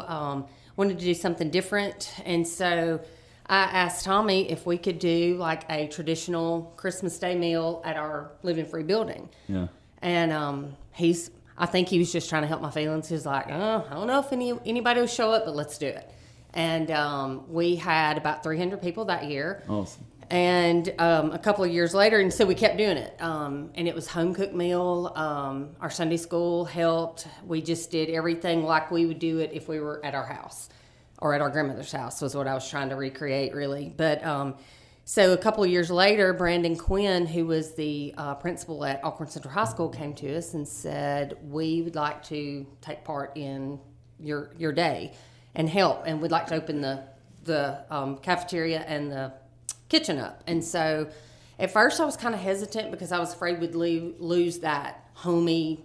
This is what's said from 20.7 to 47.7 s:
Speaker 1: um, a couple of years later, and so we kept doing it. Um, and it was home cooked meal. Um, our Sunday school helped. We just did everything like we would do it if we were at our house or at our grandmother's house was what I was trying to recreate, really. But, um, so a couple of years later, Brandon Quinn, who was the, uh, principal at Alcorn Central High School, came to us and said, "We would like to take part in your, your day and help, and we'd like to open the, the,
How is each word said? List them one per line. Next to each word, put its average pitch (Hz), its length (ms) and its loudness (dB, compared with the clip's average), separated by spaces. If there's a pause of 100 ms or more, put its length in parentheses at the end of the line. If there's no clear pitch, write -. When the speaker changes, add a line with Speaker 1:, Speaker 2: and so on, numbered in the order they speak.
Speaker 1:
um, 165 320 4
a 165 80 -4
couple 202 240 2
of 175 80 2
years 170 220 2
later, 208 260 6
and 185 140 4
so 214 120 4
we 185 80 6
kept 208 240 4
doing 202 200 2
it. 110 240 -8
Um, 151 540 -4
and 170 120 0
it 165 80 -2
was 165 120 -8
home 175 260 0
cooked 196 200 -2
meal. 175 600 0
Um, 143 540 -4 (100)
our 165 100 -6
Sunday 170 280 0
school 170 480 0
helped. 165 640 0 (160)
We 160 160 -2
just 165 300 -4
did 160 180 0
everything 165 560 0
like 160 260 2
we 170 140 4
would 160 140 0
do 160 180 0
it 156 160 0
if 160 160 -10
we 156 100 -4
were 147 260 -6
at 139 100 -4
our 127 100 -4
house - 420 -12 (520)
or 147 140 2
at 143 60 4
our 147 100 2
grandmother's 135 440 -2
house 131 280 -6
was 139 140 -2
what 139 100 -2
I 135 80 0
was 131 160 -4
trying 139 200 -4
to 135 80 -6
recreate, 135 580 -2
really. 143 400 -4
But, 156 280 2
um, 139 320 -2 (500)
so 185 260 6
a 180 60 6
couple 214 260 2
of 185 60 6
years 175 200 4
later, 190 440 6
Brandon 170 420 2
Quinn, 190 500 2
who 165 200 0
was 160 300 0
the, 147 420 -4
uh, 143 180 -6
principal 170 480 -6
at 139 220 -2
Alcorn 156 240 -6
Central 139 240 -12
High 202 100 2
School, 180 240 -2
came 147 280 -8
to 147 220 -6
us 170 160 -8
and 147 140 -6
said, 143 680 -4 (120)
"We 160 340 0
would 165 120 -8
like 147 300 -4
to 143 420 -8 (140)
take - 240 -14
part 143 300 -6
in 139 440 -8 (400)
your, 147 380 -6
your 156 160 0
day 143 400 0 (420)
and 160 140 2
help, 180 360 4
and 156 160 -4
we'd 160 100 -2
like 165 160 2
to 170 80 -2
open 151 260 -2
the, 135 240 -4 (400)
the, 143 340 0 (100)